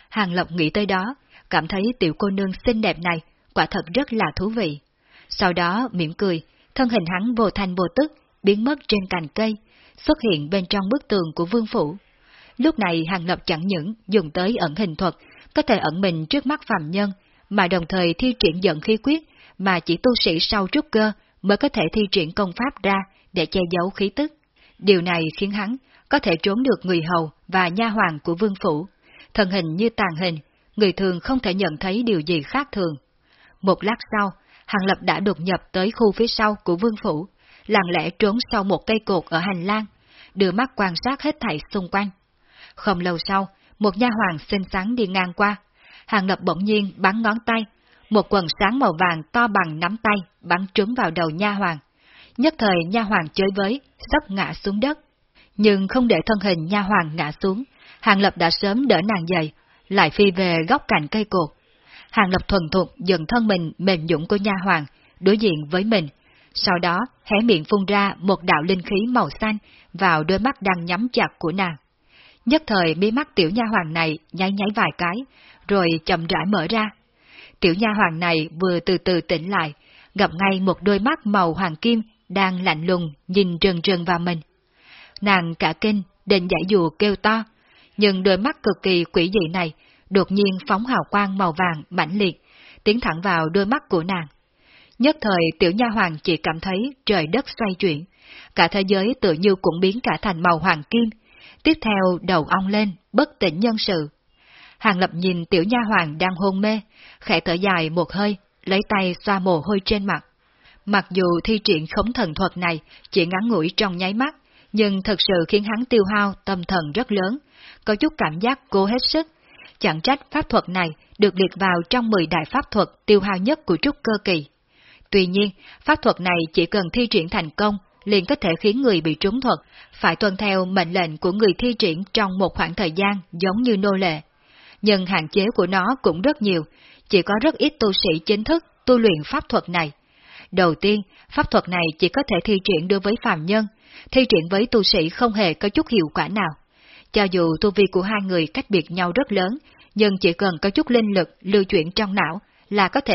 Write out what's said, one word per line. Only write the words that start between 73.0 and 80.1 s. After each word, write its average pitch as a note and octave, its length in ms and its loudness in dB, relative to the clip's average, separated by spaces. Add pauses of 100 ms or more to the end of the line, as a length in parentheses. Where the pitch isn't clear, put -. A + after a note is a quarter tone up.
mắt C#4+ 240 -2
tiểu E3 160 2
nha A#3 200 -2
hoàn F3 220 -2
này D#3+ 260 -2 (140)
nháy F#3+ 200 -2
nháy G3 220 -2
vài F#3 240 0
cái, F3 160 -2 (540)
rồi F#3+ 200 2 (180)
chậm E3 200 -2
rãi E3 220 -2
mở - 220 0
ra. A3 140 0 (760)
Tiểu E3+ 140 4
nha G#3+ 220 0
hoàn E3+ 240 2
này E3 280 0 (120)
vừa F3+ 200 0
từ F3 180 0
từ F3+ 220 0
tỉnh E3 300 -4
lại, D#3+ 220 -2 (420)